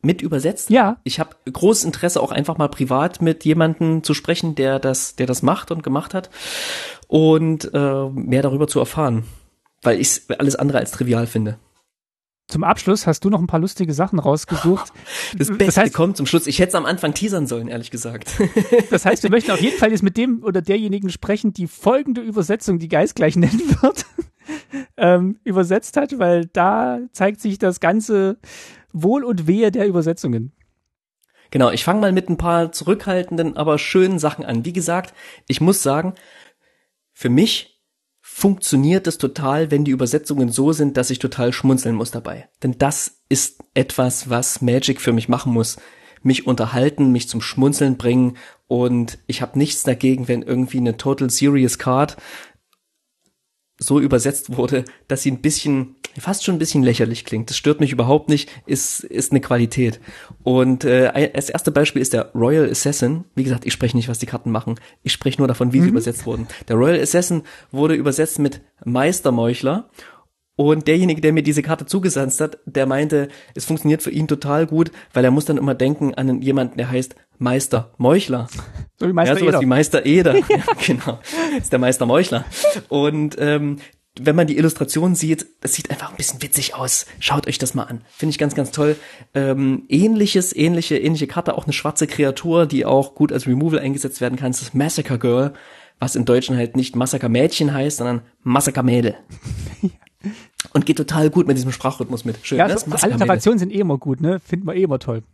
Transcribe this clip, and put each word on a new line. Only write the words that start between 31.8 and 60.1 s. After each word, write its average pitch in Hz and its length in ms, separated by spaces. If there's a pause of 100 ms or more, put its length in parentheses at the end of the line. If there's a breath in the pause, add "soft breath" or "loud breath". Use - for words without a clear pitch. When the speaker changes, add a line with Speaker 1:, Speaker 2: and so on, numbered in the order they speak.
Speaker 1:
fang 196 160
mal 202 120
mit 185 180
ein 165 80
paar 170 340
zurückhaltenden, 180 840
aber 151 200
schönen 185 400
Sachen 151 280
an. 117 180
Wie 175 80
gesagt, 175 400 (340 loud breath)
ich - 140
muss 170 220
sagen, 160 320 (960 soft breath)
für - 160
mich 156 460 (460)
funktioniert 185 840
es 160 120
total, 147 520
wenn 147 140
die 143 60
Übersetzungen 131 600
so 135 220
sind, 147 240
dass 123 140
ich 127 80
total 127 340
schmunzeln 131 420
muss 113 160
dabei. - 380 (140)
Denn 127 160
das - 500
ist - 320 (140)
etwas, 131 560
was 123 320
Magic 127 380
für 123 120
mich 113 160
machen 120 240
muss. 113 240 (460 loud breath)
Mich 131 240
unterhalten, 127 640
mich 120 160
zum 113 120
Schmunzeln 135 560
bringen 123 400 (300 loud breath)
und 123 600
ich - 160
hab - 140
nichts 143 260
dagegen, 131 460
wenn 120 140
irgendwie 127 360
eine 120 180
Total 135 340
Serious 139 480
Card 131 380 (1600 loud breath)
so 143 200
übersetzt 131 560
wurde, 127 280 (220 loud breath)
dass 135 160
sie 139 80
ein 123 100
bisschen, 139 540 (240)
fast 196 260
schon 185 120
ein - 20
bisschen 151 240
lächerlich 120 420
klingt. 113 240
Das - 80
stört 151 220
mich 135 140
überhaupt 131 360
nicht, 143 220 (160 loud breath)
ist, - 380
ist - 260
eine 139 100
Qualität. 120 600 (420 loud breath)